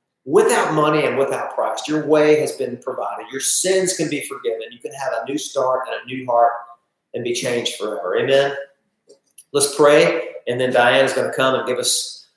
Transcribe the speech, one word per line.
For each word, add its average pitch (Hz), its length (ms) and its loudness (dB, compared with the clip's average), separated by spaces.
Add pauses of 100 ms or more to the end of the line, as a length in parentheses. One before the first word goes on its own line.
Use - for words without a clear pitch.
(260)
Without 196 480 2
money 151 320 2
and 120 120 -2
without 131 380 -2
price, - 320 -4
your 151 180 -2
way 151 340 4
has 135 120 -2
been 123 260 -6
provided. 117 540 -8
Your 135 100 -8
sins 185 540 0
can 156 140 -2
be 143 180 -4
forgiven. 113 420 -6
You 120 80 -20
can - 140 -12
have 135 220 -6
a 113 120 -6
new 147 120 -4
start 127 500 -2
and 131 160 -8
a - 20 -20
new 127 220 -10
heart 117 240 4 (600)
and 120 100 -6
be 120 100 -2
changed 120 440 -2
forever. 104 420 -4
Amen? 139 340 2 (1000)
Let's 143 220 0
pray, 151 520 4 (200)
and 123 120 -2
then 127 120 0
Diana's 131 420 4
gonna 117 200 -2
come 131 220 0
and 120 100 -2
give 123 140 -4
us - 580 -4